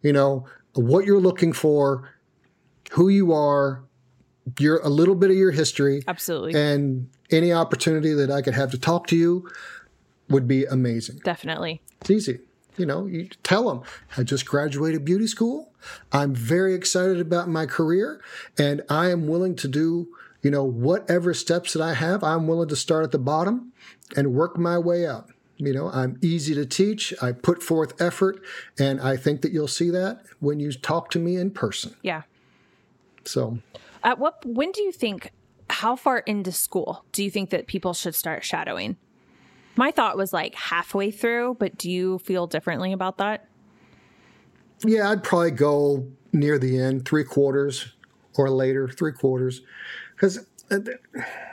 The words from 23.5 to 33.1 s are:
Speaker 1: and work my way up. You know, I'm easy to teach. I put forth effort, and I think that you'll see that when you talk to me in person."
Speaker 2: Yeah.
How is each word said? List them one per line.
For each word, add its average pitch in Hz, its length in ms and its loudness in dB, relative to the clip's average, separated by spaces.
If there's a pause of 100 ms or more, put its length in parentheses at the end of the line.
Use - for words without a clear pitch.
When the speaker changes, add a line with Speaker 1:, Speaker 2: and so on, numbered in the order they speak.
Speaker 1:
and 139 180 2
work 170 240 0
my 170 200 2
way 175 280 2
up. 120 240 -8 (280)
You 143 160 -2
know, 156 160 -4
I'm 127 320 -2
easy 160 320 0
to 143 120 -2
teach. 208 560 -2
I 123 100 0
put 165 300 0
forth 160 380 0
effort, 190 420 0 (360)
and 139 220 2
I 135 160 0
think 139 260 0
that 151 100 0
you'll 151 160 -2
see 170 220 0
that 185 320 -2 (180)
when 147 180 -2
you 147 140 -4
talk 156 380 -4
to 175 80 -2
me 170 180 0
in 185 140 -2
person." - 520 -6
Speaker 2:
Yeah. 160 200 -4 (1040)